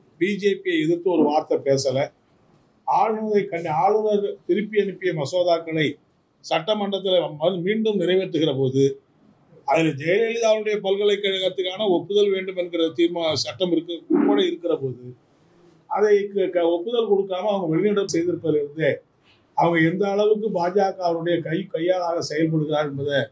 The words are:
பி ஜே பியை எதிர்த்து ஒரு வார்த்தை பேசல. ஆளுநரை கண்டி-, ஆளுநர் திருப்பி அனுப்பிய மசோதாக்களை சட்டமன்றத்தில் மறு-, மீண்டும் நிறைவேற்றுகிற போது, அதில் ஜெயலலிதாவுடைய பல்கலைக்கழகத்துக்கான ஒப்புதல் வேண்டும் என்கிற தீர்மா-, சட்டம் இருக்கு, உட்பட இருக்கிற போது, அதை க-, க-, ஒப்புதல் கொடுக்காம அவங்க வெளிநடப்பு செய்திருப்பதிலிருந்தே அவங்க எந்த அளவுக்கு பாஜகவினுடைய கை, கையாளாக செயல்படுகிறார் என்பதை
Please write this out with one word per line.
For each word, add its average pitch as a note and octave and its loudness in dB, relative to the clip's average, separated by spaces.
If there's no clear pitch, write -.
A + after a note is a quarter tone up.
பி G3 -2
ஜே G3 0
பியை F#3 -2
எதிர்த்து E3+ 0
ஒரு D#3+ 2
வார்த்தை D3+ 2
பேசல. C3+ 0
ஆளுநரை G#3 2
கண்டி-, E3+ -6
ஆளுநர் G#3 2
திருப்பி G#3+ 0
அனுப்பிய F#3 -2
மசோதாக்களை D#3+ 0
சட்டமன்றத்தில் F#3+ 0
மறு-, E3+ 0
மீண்டும் G#3+ 0
நிறைவேற்றுகிற E3+ 0
போது, C3+ 2
அதில் D#3+ 2
ஜெயலலிதாவுடைய G#3+ 0
பல்கலைக்கழகத்துக்கான G3 -2
ஒப்புதல் G3 2
வேண்டும் F#3+ -4
என்கிற F3 -2
தீர்மா-, E3+ 0
சட்டம் E3+ -2
இருக்கு, E3 -2
உட்பட - 4
இருக்கிற E3+ -2
போது, B2 -8
அதை G#3 4
க-, G3 -2
க-, E3+ 0
ஒப்புதல் G#3 -2
கொடுக்காம F#3+ 0
அவங்க G3 -2
வெளிநடப்பு G3 0
செய்திருப்பதிலிருந்தே D#3 -2
அவங்க E3+ 2
எந்த F#3+ 0
அளவுக்கு G#3+ 2
பாஜகவினுடைய F3 0
கை, D#3+ -4
கையாளாக F3 0
செயல்படுகிறார் D#3 0
என்பதை C#3+ -4